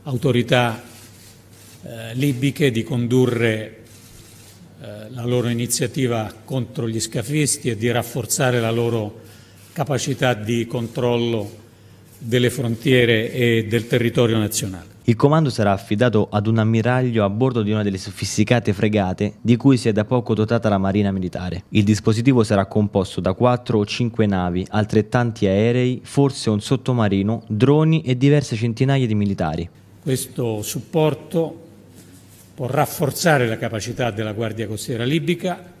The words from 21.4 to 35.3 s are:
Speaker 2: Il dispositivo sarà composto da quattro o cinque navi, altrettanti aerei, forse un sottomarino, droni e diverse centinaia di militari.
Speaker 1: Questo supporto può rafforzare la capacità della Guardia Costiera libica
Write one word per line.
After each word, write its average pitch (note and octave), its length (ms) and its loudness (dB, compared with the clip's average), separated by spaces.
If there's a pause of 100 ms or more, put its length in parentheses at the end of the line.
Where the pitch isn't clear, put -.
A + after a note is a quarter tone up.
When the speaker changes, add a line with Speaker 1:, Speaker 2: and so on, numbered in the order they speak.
Speaker 2:
Il G#2 140 2
dispositivo A2+ 600 4
sarà G2+ 220 2
composto G2+ 560 0
da F#2 120 0
quattro A#2+ 440 2
o G#2 80 2
cinque A2+ 400 -2
navi, F2+ 420 0
altrettanti G#2+ 800 0
aerei, A#2+ 560 2
forse - 480 0
un G#2 100 2
sottomarino, A2+ 880 0
droni D3+ 540 4
e B2+ 160 -2
diverse C#3 380 2
centinaia B2+ 500 0
di G#2+ 80 0
militari. F2 560 -2 (320)
Speaker 1:
Questo B2 640 -4
supporto D#3 1000 -2 (960)
può C3 100 -8
rafforzare C#3+ 800 0
la A2 140 -4
capacità A#2 500 -6
della G#2+ 240 -6
Guardia A2 320 -6
Costiera A2 380 -8
libica E3+ 760 -4